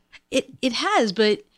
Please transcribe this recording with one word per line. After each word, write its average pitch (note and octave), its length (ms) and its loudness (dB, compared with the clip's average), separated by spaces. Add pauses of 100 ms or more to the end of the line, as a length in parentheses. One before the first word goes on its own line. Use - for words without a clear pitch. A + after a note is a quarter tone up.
(300)
It, - 200 -2 (120)
it B3+ 100 -2
has, C4+ 400 0
but G#3+ 300 0 (160)